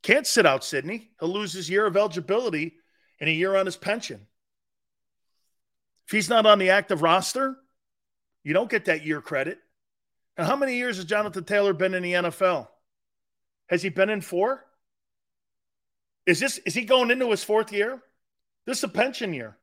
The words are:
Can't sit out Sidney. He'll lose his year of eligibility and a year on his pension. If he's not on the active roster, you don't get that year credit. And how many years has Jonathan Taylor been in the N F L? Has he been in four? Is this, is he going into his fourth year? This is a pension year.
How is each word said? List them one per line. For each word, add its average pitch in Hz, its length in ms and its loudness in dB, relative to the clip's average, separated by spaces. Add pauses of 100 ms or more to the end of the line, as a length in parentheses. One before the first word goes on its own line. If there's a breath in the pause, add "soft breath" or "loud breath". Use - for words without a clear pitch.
Can't 254 240 2
sit 196 200 4
out 135 180 4
Sidney. 170 460 -8 (100)
He'll 165 80 -4
lose 196 240 -4
his 170 180 -10
year 208 160 0
of 185 100 0
eligibility 180 760 -2 (460)
and 147 80 -2
a 160 40 2
year 180 220 0
on 190 120 2
his 180 100 -8
pension. 175 500 -8 (1800)
If - 60 -8
he's 202 180 0
not 220 160 4
on 208 120 8
the 185 120 2
active 190 320 2
roster, 254 560 2 (840)
you 151 120 -4
don't 208 160 2
get 226 160 0
that 160 180 0
year 151 160 -2
credit. 143 380 -4 (800)
And - 80 -2
how 254 100 2
many 269 200 0
years 247 200 -4
has 185 80 -10
Jonathan 196 400 -4
Taylor 202 300 2
been 185 200 -2
in 180 80 -2
the 180 120 -4
N 175 100 2
F 170 160 -4
L? 175 320 0 (960)
Has 175 140 0
he 190 80 -4
been 190 180 2
in 214 140 -4
four? 214 420 -2 (1600)
Is 175 160 4
this, 262 180 -2
is 160 160 -8
he 240 100 -2
going 247 260 4
into 254 200 0
his 202 120 0
fourth 214 300 0
year? 220 300 -4 (640)
This 247 120 -4
is - 60 -2
a 233 40 -6
pension 220 440 -2
year. 117 300 -10